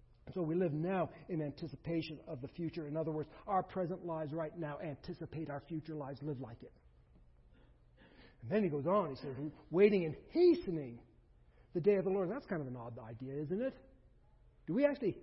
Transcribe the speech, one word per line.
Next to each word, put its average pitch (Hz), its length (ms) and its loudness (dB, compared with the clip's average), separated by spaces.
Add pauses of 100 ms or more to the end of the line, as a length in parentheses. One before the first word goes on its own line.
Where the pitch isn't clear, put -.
(260)
And - 100 -14
so 190 60 0
we 160 140 2
live 180 180 4
now 170 360 0 (200)
in 170 120 0
anticipation 151 840 -4
of 151 140 -8
the 135 80 -8
future. 165 380 -6
In 147 100 -4
other 160 140 0
words, 156 180 -4 (180)
our 190 160 2
present 180 420 -4
lives 160 280 -4
right 160 260 -4
now 147 240 -6
anticipate 160 640 -8
our 139 200 -8
future 160 260 -6
lives. 139 260 -8
Live 143 200 -4
like 117 200 -12
it. - 120 -18 (1700)
And 113 100 -8
then 214 120 4
he 185 60 2
goes 143 160 -2
on, 180 260 2
he 135 40 -8
says, 127 220 -8 (340)
"waiting 196 320 8
and 156 120 -2 (160)
hastening 165 680 4 (720)
the 180 60 0
day 202 160 8
of 185 80 4
the 185 80 2
Lord." 190 180 2
That's 262 180 -6
kind 165 140 -2
of 135 60 -6
an 127 80 -8
odd 120 240 -10
idea, 127 420 -8
isn't 170 200 -2
it? 262 120 -2 (920)
Do 165 80 -2
we 269 120 6
actually 269 380 2